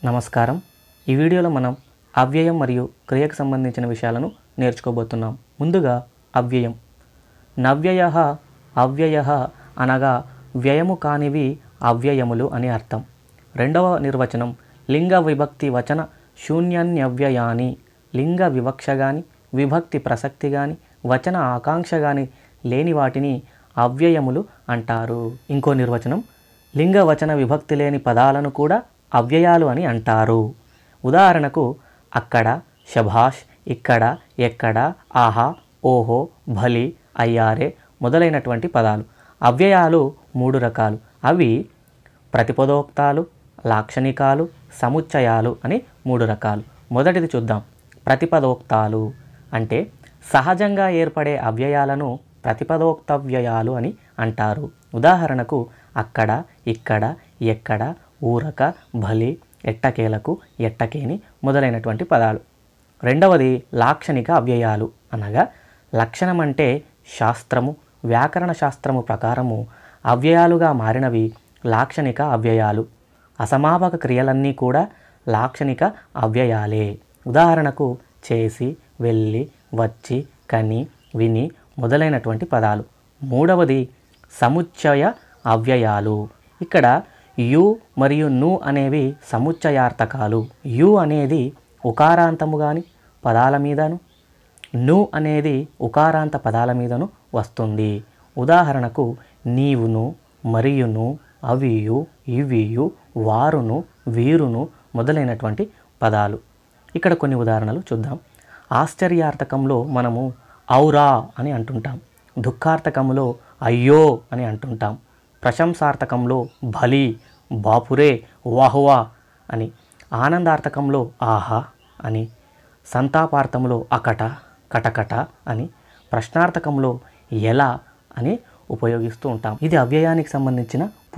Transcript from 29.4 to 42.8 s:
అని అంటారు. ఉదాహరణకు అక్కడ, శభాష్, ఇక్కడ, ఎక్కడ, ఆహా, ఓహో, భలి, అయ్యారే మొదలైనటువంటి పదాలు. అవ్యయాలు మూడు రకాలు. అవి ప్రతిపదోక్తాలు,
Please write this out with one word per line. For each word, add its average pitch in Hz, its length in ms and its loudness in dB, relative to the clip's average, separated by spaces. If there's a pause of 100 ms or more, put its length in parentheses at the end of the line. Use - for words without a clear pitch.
అని 139 180 0
అంటారు. 113 680 2 (500)
ఉదాహరణకు 151 720 4 (400)
అక్కడ, 120 440 0 (340)
శభాష్, 117 420 2 (320)
ఇక్కడ, 120 480 0 (220)
ఎక్కడ, 120 540 0 (240)
ఆహా, 120 380 2 (300)
ఓహో, 123 440 2 (200)
భలి, 123 460 -2 (240)
అయ్యారే 117 560 2 (280)
మొదలైనటువంటి 131 640 0
పదాలు. 107 360 0 (380)
అవ్యయాలు 160 680 4 (240)
మూడు 131 220 2
రకాలు. 110 400 0 (260)
అవి 143 440 2 (640)
ప్రతిపదోక్తాలు, 143 920 0 (400)